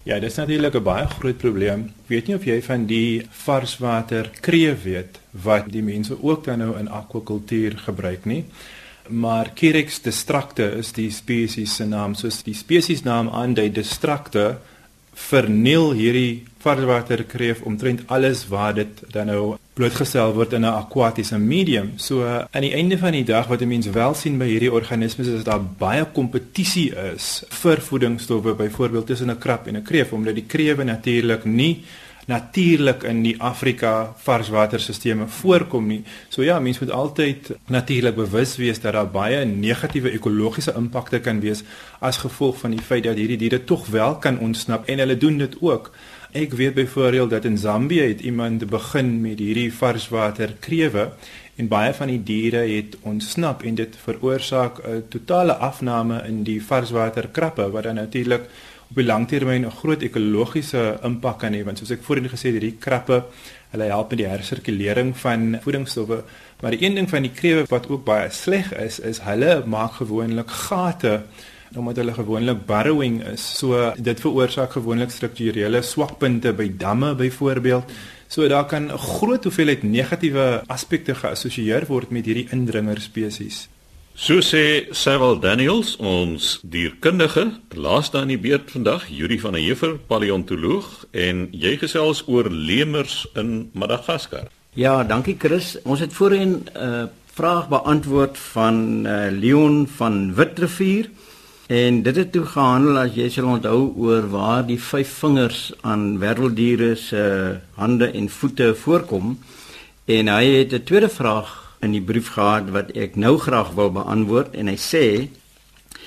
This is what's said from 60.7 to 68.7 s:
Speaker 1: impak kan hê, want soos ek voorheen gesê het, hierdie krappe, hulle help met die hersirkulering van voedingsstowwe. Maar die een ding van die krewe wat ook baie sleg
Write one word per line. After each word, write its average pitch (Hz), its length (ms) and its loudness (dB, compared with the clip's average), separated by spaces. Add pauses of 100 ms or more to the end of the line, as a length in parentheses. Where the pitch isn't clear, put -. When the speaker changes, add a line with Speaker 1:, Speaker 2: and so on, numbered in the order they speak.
Speaker 1:
impak 120 360 -4
kan 110 140 -4
hê, 104 120 -4
want 101 140 -8
soos 107 120 -10
ek 120 120 -6
voorheen 135 260 -2
gesê 127 220 -4
het, 113 100 0
hierdie 110 180 -4
krappe, 123 460 0 (460)
hulle 110 140 -4
help 107 260 -2
met 120 80 -2
die 107 80 -2
hersirkulering 101 880 -2
van 113 460 0
voedingsstowwe. 117 600 -4 (360)
Maar 113 100 -4
die 113 120 -2
een 202 120 2
ding 190 140 -2
van 151 140 0
die 127 80 -4
krewe 160 380 2
wat 123 200 -2
ook 139 160 -4
baie 107 260 2
sleg 190 440 -2